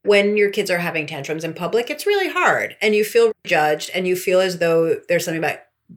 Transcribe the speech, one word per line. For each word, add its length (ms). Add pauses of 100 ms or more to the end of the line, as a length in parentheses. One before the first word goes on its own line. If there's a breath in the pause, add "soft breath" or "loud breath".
When 320
your 120
kids 220
are 80
having 300
tantrums 340
in 100
public, 380
it's 160
really 220
hard 520
and 140
you 100
feel 280 (120)
judged 480
and 140
you 80
feel 260
as 180
though 500
there's 160
something 180
about 160 (380)